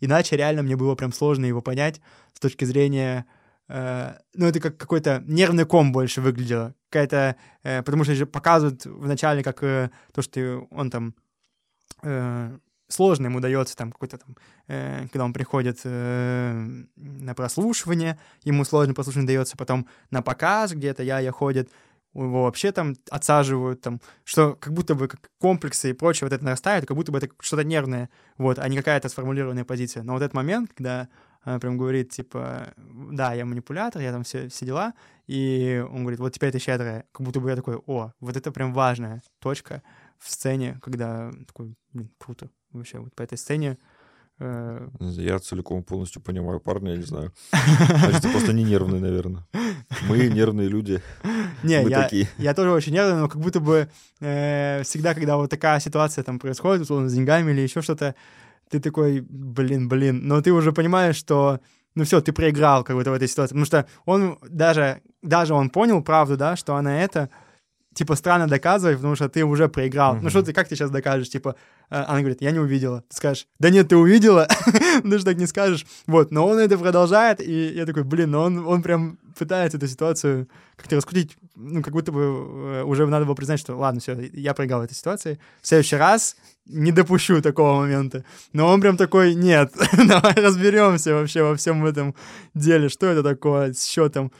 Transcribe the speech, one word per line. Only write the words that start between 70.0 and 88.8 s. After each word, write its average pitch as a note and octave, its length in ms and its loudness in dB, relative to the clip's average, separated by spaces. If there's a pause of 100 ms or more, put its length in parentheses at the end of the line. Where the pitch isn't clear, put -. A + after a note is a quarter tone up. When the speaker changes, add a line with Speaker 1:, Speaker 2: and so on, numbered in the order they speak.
Speaker 1:
Ну A2+ 60 -4
Speaker 2:
Мгм. D#3+ 100 -2
Speaker 1:
что F#3+ 120 4
ты, D#3+ 120 -4
как F#3 140 0
ты C#3+ 80 -6
щас C#3+ 140 -4
докажешь? C3+ 380 -2
Типа, C3 260 -6 (360)
э, C#3+ 180 -4
она C#3+ 120 0
говорит, C3 220 -2
«Я C#3 100 0
не E3 80 0
увидела». C3+ 480 -2
Ты - 80 -18
скажешь, C#3+ 300 -4 (140)
«Да D#3+ 100 6
нет, F#3 180 8
ты F3 80 8
увидела». F#3 520 8
<laughs> C#4+ 560 4
Ну G3+ 60 0
ты G#3 80 4
же F#3 60 -2
так F#3 120 2
не F3 100 0
скажешь. F#3+ 400 0 (200)
Вот, D#3 260 6
но D#3 140 4
он A3 120 4
это G#3 200 4
продолжает, F3+ 600 4
и D#3+ 360 -2
я E3+ 100 -4
такой, D3+ 180 -2
«Блин», D#3 260 0
но D3 140 2
он, F3 220 -2
он F3 160 2
прям E3 360 -2 (200)
пытается E3+ 400 -2
эту C#3 100 -4
ситуацию C#3 580 -2 (300)
как-то - 200 -4
раскрутить, E3+ 400 -2 (200)
ну, D3 260 -6
как D3 100 -8
будто E3 200 -4
бы, C#3+ 80 -2
э, C3+ 640 -4
уже C#3+ 220 2
надо D3+ 180 2
было C#3+ 100 0
признать, C#3 260 -4
что B2+ 160 -10
ладно, B2+ 240 -2
все, B2+ 160 -8 (160)
я C#3+ 220 -4
проиграл B2+ 260 -2
в A#2 40 -4
этой A#2+ 100 -12
ситуации. E3 440 -6 (240)
В - 40 -14
следующий D3+ 300 4
раз F#3+ 400 4 (300)
не D#3 260 0
допущу F3+ 500 4
такого D3 380 4
момента. C#3 440 -2 (280)
Но D3+ 160 2
он G3 120 6